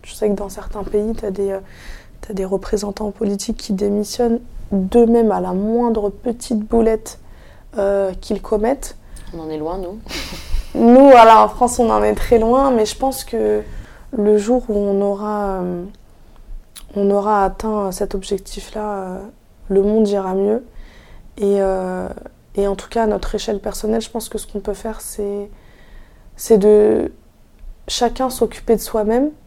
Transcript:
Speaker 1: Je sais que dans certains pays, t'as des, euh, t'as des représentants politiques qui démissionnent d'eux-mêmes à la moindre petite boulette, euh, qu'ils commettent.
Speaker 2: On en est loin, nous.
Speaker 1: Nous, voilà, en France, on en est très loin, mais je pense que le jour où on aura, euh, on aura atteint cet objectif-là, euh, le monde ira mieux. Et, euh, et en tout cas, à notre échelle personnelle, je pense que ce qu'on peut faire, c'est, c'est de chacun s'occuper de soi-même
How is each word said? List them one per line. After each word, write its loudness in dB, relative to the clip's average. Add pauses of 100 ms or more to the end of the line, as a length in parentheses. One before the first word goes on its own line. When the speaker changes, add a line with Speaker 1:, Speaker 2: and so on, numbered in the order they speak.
Speaker 1:
Je -20
sais -2
que 0
dans -10
certains -10
pays, -2
t'as -6
des, -4
euh, -6 (640)
t'as -12
des -4
représentants -4
politiques -4
qui -6
démissionnent 0 (320)
d'eux-mêmes 4
à 0
la -4
moindre 0
petite -6
boulette, 0 (580)
euh, 0
qu'ils -4
commettent. -2 (400)
Speaker 2:
On -12
en -10
est -6
loin, -6
nous. -10 (760)
Speaker 1:
Nous, 10
voilà, 10
en 2
France, -2
on 4
en 2
est 2
très 2
loin, 2
mais 2
je -8
pense -4
que -2 (560)
le 4
jour 2
où 0
on 0
aura, -2
euh, -6 (1120)
on 2
aura 2
atteint -2
cet -6
objectif-là, -8
euh, -8 (500)
le 4
monde 4
ira -2
mieux. 0 (720)
Et, 2
euh, -2 (480)
et 0
en -2
tout -16
cas, 0
à 2
notre -2
échelle -4
personnelle, -4
je -12
pense -8
que -10
ce -10
qu'on -10
peut -6
faire, -10
c'est, -8 (880)
c'est 4
de 4 (760)
chacun -2
s'occuper -2
de -6
soi-même 0 (160)